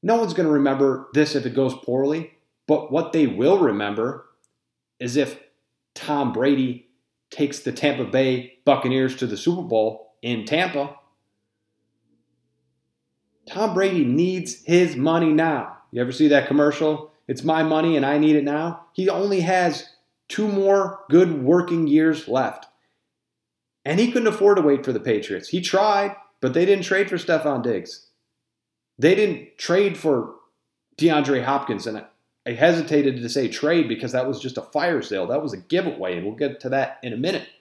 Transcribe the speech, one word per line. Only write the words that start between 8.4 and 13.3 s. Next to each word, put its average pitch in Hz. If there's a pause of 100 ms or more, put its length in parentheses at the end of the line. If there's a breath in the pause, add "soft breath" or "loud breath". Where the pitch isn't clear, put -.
Buccaneers 131
to 127
the 107
Super 175
Bowl 110
in 120
Tampa. 147 (2500)